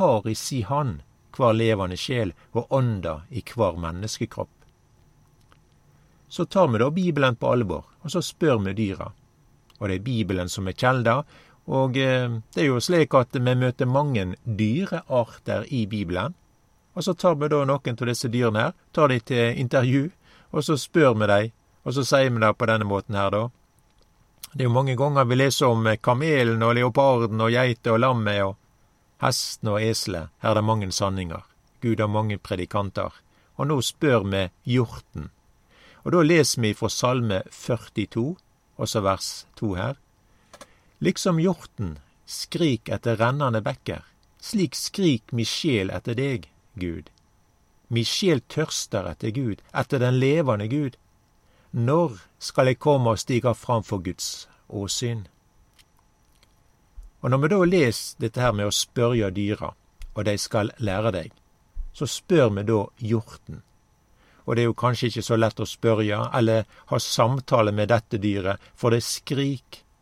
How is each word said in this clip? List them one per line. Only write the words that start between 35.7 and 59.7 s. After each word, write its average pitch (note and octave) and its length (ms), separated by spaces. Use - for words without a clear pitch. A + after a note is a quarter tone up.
Og C#3 80
da E3+ 100
leser D3+ 380
vi G#2+ 140
fra A2 140
Salme A#2+ 600
førtito, A#2 840
og A2 120
så A2+ 120
vers - 460
to G#2 180
her. A2+ 220
"Liksom F3 380
hjorten G#2 600
skrik - 640
etter G#2+ 280
rennende A#2+ 460
bekker, G#2+ 400
slik F#3 340
skrik - 580
mi A#2 120
sjel A2 460
etter A2 240
deg, B2 380
Gud. E2 360
Mi A#2 160
sjel D#3+ 440
tørster - 600
etter A2+ 260
Gud, B2 240
etter C#3 260
den B2+ 200
levende C3 480
Gud. C#3 280
Når B2 460
skal C3 340
jeg - 80
komme C3 320
og - 80
stige A#2+ 340
fram A2+ 300
for G2 200
Guds - 440
åsyn?" G#2+ 580
Og B2+ 80
når C3+ 80
vi D#3 140
da G#3 120
leser D#3 600
dette A#2+ 180
her A#2+ 140
med G2+ 100
å G2+ 80
spørre A#2 560
dyra, G2+ 380